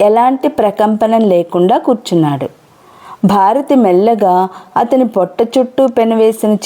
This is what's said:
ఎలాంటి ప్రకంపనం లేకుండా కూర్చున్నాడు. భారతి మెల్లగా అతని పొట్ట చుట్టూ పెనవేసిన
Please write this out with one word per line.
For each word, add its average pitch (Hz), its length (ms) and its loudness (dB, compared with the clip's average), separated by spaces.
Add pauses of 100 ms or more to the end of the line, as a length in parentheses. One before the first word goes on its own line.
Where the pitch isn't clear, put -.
ఎలాంటి 240 460 0
ప్రకంపనం 214 760 -2
లేకుండా 180 560 0
కూర్చున్నాడు. 165 720 -2 (760)
భారతి 208 500 2
మెల్లగా 190 760 2 (280)
అతని 254 300 0
పొట్ట 226 500 -2
చుట్టూ 262 300 0
పెనవేసిన 220 800 0